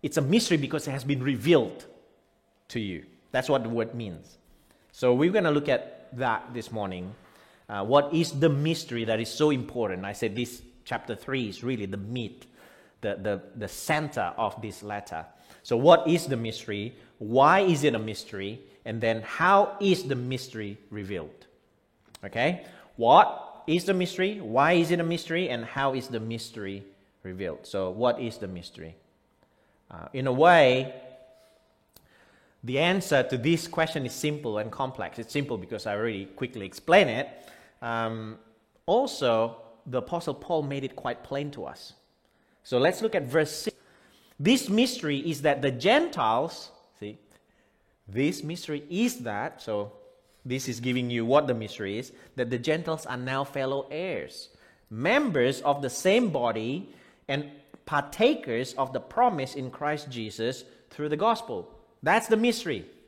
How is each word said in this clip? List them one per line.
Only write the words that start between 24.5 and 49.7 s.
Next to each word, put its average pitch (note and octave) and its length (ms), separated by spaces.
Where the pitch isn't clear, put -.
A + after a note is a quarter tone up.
is E3+ 180
it E3+ 80
a E3 40
mystery? E3 440
And A#2 160
how C3+ 300
is B2+ 120
the A#2 140
mystery G#2+ 640
revealed? F#2 420
So F#2+ 240
what A#2+ 300
is A#2 180
the G#2 80
mystery? F2 480
Uh, E2 220
in C3+ 160
a B2+ 40
way, C3+ 640
the B2+ 160
answer E3+ 460
to C3+ 120
this D#3 300
question D#3+ 400
is A#2 60
simple D3 460
and A2 120
complex. C3 480
It's A#2 140
simple B2+ 260
because G2+ 260
I G2+ 120
already G#2 300
quickly A2+ 380
explained D#3+ 460
it. B2 180
Um, A2+ 560
also, B2 720
the B2+ 140
Apostle E3 340
Paul D#3 300
made C#3 200
it C3+ 140
quite - 260
plain C#3+ 300
to F2+ 140
us. - 260
So B2 140
let's F3 240
look A3 120
at D#3+ 100
verse D3 280
six. - 240
"This G#3+ 300
mystery G3 480
is C#3+ 240
that C#3+ 180
the C#3 100
Gentiles," D#3 1000
see, G#2+ 200
"this C#3 340
mystery D3+ 460
is A#3 320
that," A2+ 400
so G#2 320